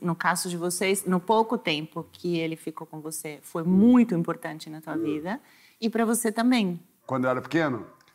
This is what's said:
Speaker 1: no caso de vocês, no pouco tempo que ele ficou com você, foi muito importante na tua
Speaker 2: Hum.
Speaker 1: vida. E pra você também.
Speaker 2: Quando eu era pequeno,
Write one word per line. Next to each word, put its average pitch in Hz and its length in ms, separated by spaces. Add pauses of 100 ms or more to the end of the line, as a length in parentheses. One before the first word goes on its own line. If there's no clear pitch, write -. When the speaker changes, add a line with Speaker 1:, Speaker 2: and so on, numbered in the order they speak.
Speaker 1:
no 175 140
caso 175 340
de 175 80
vocês, 180 480
no 185 140
pouco 226 400
tempo 156 540
que 175 260
ele 165 160
ficou 160 320
com 156 140
você, 151 420
foi 165 220
muito 220 500
importante 160 560
na 156 100
tua 156 140
Speaker 2:
Hum. 160 80
Speaker 1:
vida. 165 380 (400)
E 226 100
pra 226 140
você 226 260
também. 220 500 (240)
Speaker 2:
Quando 127 200
eu 131 60
era 127 120
pequeno, 139 420 (300)